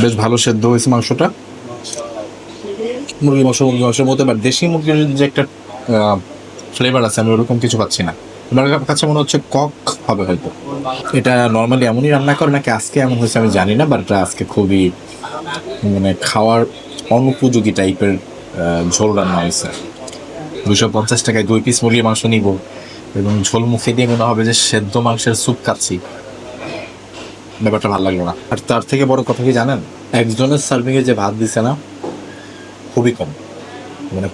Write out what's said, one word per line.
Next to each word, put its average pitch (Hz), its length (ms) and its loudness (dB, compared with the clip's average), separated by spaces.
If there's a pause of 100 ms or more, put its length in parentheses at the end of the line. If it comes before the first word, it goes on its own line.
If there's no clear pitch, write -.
বেশ 117 140 4
ভালো 113 220 2
সেদ্ধ 113 280 2
হয়েছে 120 240 4
মাংসটা। 123 400 2 (1900)
মুরগি 139 200 4
মাংস, 131 180 2
মুরগি 123 220 4
মাংসের 123 220 2
মতো, 135 180 4
এবার 123 160 2
দেশি 131 280 2
মুরগির 151 480 2
যে 143 100 4
একটা, 143 160 0
আহ, 107 800 0 (560)
ফ্লেভার 127 300 2
আছে, 110 160 0
আমি 113 100 4
ওরকম 117 280 2
কিছু 117 180 0
পাচ্ছি - 260 0
না। 82 100 -4 (380)
আমার 139 360 4
কাছে 151 200 0
মনে 151 120 2
হচ্ছে 143 200 0 (100)
কক 143 400 -2 (180)
হবে 101 180 0
হয়তো। 87 240 -2 (680)
এটা 123 360 4
normally 120 320 2
এমনই 123 240 2
রান্না 143 240 4
করে 143 180 2
নাকি 139 180 0
আজকে 113 300 0
এমন 127 180 2
হয়েছে 117 220 2
আমি 113 100 4
জানি 98 260 2
না, 147 100 4
but 113 280 2
আজকে - 320 0
খুবই, 95 460 2 (920)
মানে, 98 380 2
খাওয়ার 113 440 4 (440)
অনুপযোগী 120 640 2
টাইপের, 95 420 2
আহ, 85 800 -4
ঝোল 107 260 2
রান্না 92 180 2
হয়েছে। 85 320 -2 (1000)
দুইশো 104 280 2
পঞ্চাশ 107 300 0
টাকায় 110 200 2
দুই 110 180 2
পিস 117 220 0
মুরগির 117 200 4
মাংস 110 220 0
নিব 101 320 2 (580)
এবং 104 280 0
ঝোল 117 220 0
মুখে 120 280 0
দিয়ে 123 140 2
মনে 117 160 2
হবে 113 220 2
যে 117 80 2
সেদ্ধ 107 440 0
মাংসের 117 380 2
স্যুপ 120 300 0
খাচ্ছি। 92 340 -2 (1600)
ব্যাপারটা 107 280 2
ভালো 95 140 0
লাগলো 92 220 0
না। 87 100 0 (160)
আর 101 60 -2 (100)
তার 117 140 2
থেকে 135 240 2
বড় 131 180 4
কথা 123 200 -2
কি 127 100 4
জানেন, 120 240 2 (340)
একজনের 120 460 2
সার্ভিংয়ে 131 460 2
যে 123 100 4
ভাত 104 200 0
দিছে 110 280 0
না, 127 140 2 (1200)
খুবই 120 160 4
কম। 87 160 -4 (840)
মানে, 95 220 -4